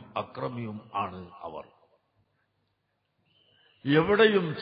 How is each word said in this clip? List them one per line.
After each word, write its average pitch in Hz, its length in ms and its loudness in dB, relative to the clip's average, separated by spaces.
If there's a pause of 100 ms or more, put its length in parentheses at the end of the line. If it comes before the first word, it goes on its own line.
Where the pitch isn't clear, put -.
(240)
അക്രമിയും 120 560 -10 (240)
ആണ് 92 180 -10 (260)
അവർ. 76 180 -14 (2250)
എവിടെയും 190 640 4 (140)